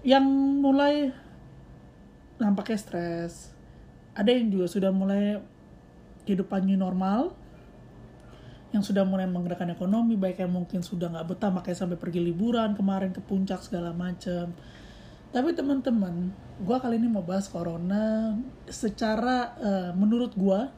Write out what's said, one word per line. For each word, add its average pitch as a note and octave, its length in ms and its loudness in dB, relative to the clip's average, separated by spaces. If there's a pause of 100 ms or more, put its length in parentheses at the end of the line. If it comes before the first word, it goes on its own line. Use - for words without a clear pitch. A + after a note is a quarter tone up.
yang C4+ 160 8 (400)
mulai C#4+ 480 4 (1300)
nampaknya G#3 400 2
stres. E3+ 720 -6 (640)
Ada G#3 160 6
yang A#3+ 180 4
juga F#3 160 2
sudah F#3+ 220 2
mulai G3+ 500 2 (840)
kehidupan F#3+ 400 0
new F#3+ 160 4
normal, F#3+ 560 0 (1400)
yang G#3 80 4
sudah G3 240 2
mulai F#3+ 240 0
menggerakkan F3 420 -2
ekonomi, A3 460 2
baik F#3+ 240 -2
yang F3+ 100 0
mungkin F3+ 300 -2
sudah F3 320 -6
nggak E3 240 -8
betah G3+ 160 0
makanya F3+ 320 -4
sampai F3 160 -4
pergi F3 240 -2
liburan G#3+ 480 0
kemarin G3 400 0
ke F#3+ 80 -8
puncak F#3+ 400 -2
segala E3+ 320 -6
macam. F3 560 -6 (840)
Tapi C4 220 0
teman-teman, A3+ 800 0 (320)
gua A#3+ 160 2
kali A#3 160 0
ini A3+ 100 2
mau G#3 160 0
bahas F#3 300 -4
corona G3+ 840 -2 (320)
secara, A#3 920 -2
eh, F#3+ 320 -2
menurut A3 420 2
gua G3 440 2